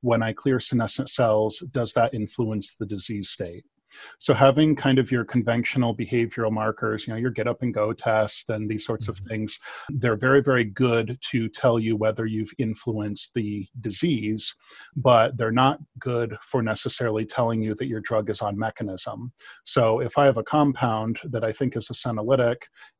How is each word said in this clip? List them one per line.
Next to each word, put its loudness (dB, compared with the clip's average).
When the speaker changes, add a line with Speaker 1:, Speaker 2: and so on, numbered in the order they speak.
Speaker 1:
"When 2
I 0
clear 0
senescent -2
cells, 2
does -4
that 2
influence -4
the -6
disease -6
state?" -8
So 2
having 6
kind 4
of 2
your 0
conventional 0
behavioral 0
markers, -2
you -6
know, -6
your 0
get -2
up -2
and -2
go 0
test 0
and -4
these -4
sorts -4
of -6
Speaker 2:
Mm-hmm. -14
Speaker 1:
things, -6
they're 0
very, 4
very 2
good 0
to -2
tell 2
you 0
whether 0
you've -4
influenced -4
the -4
disease, -2
but 6
they're 0
not 4
good -2
for -2
necessarily -2
telling 0
you -2
that -6
your -4
drug -2
is -4
on -4
mechanism. -6
So 2
if -2
I 8
have 6
a -4
compound 0
that -4
I -2
think -4
is -6
a -8
senolytic 0